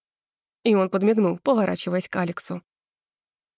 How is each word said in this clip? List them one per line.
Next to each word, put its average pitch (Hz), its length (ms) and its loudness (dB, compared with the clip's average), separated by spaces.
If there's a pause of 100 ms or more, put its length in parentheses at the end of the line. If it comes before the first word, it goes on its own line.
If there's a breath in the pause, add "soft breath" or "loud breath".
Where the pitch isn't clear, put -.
(640)
И 226 120 4
он 185 140 2
подмигнул, 196 500 2
поворачиваясь 180 720 -2
к - 80 -10
Алексу. 180 460 -6 (960)